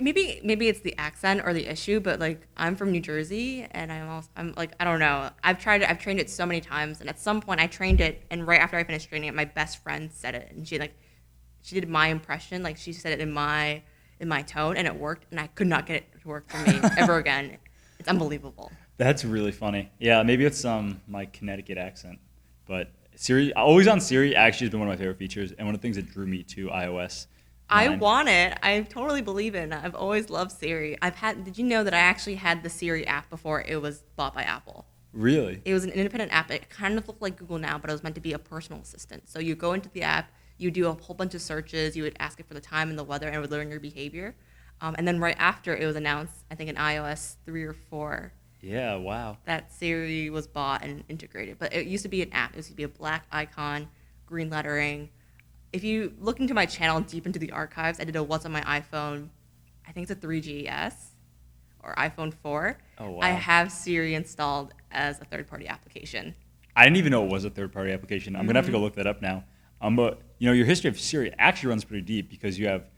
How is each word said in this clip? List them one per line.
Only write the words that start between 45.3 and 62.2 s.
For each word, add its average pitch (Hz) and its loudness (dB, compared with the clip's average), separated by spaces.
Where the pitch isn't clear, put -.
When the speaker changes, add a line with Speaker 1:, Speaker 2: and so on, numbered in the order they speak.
Speaker 1:
after 180 0
it 151 -2
was 151 -2
announced, 151 -4
I 165 -12
think 156 -10
in 147 -8
I 151 0
O 151 -4
S - -8
three 165 -6
or 156 -8
four, 151 -8
Speaker 2:
Yeah, 107 -4
wow. 104 -6
Speaker 1:
that - -6
Siri 160 -4
was 156 -6
bought 139 -4
and 143 -10
integrated. 104 -12
But - -6
it 165 -2
used 196 -4
to 214 -8
be 185 -2
an 175 -6
app. 120 -2
It - -14
used 156 -14
to - -20
be 147 -6
a 147 -6
black 156 -8
icon, 151 -6
green 165 -6
lettering. 147 -2
If 180 -6
you 220 -2
look 226 -2
into 262 0
my 202 6
channel, 160 2
deep 165 -8
into 180 -4
the 156 -6
archives, 160 -4
I - -4
did 160 -6
a 156 0
What's 160 -2
on 160 -8
My 151 -2
iPhone, 147 -4
I 165 -20
think 175 -8
it's 175 -12
a - -6
three 160 -4
G 147 -10
S 156 -6
or - -12
iPhone 156 -2